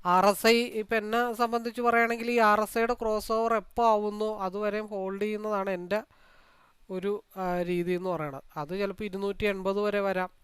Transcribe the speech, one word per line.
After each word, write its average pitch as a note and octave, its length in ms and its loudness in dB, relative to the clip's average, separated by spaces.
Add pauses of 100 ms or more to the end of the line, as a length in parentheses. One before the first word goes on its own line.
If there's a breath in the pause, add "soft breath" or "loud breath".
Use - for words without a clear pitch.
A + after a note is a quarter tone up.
ആർ F#3 220 6
എസ് G#3 200 2
ഐ, A3+ 100 8 (160)
ഇപ്പം A3 240 -2
എന്നെ A3+ 360 0
സംബന്ധിച്ച് A#3 500 -2
പറയുകയാണെങ്കിൽ A#3 480 2
ഈ A#3+ 80 2
ആർ G#3+ 220 6
എസ് G#3+ 180 -2
ഐയുടെ A#3 160 2
ക്രോസ് G#3+ 380 -2
ഓവർ A3+ 220 2
എപ്പോൾ A3+ 340 0
ആവുന്നോ G#3 500 0
അതുവരെയും G#3 480 -4
ഹോൾഡ് G3 360 -6
ചെയ്യുന്നതാണ് G#3 480 -2
എൻ്റെ F#3 320 -2 (880 soft breath)
ഒരു, G3 340 -4 (120)
ആ, F3+ 260 -2
രീതി F3 300 0
എന്ന് F3+ 180 -2
പറയണത്. D3+ 320 -4 (140)
അത് D#3 220 -6
ചിലപ്പോൾ G3+ 260 -4
ഇരുന്നൂറ്റി G3 400 -4
എൺപത് G3 360 0
വരെ G3+ 200 0
വരാം F#3 300 -2 (140)